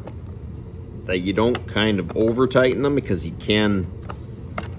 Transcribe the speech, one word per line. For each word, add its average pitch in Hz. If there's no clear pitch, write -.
that 92
you 95
don't 113
kind 104
of 82
over 117
tighten 127
them 143
because 95
you 82
can 104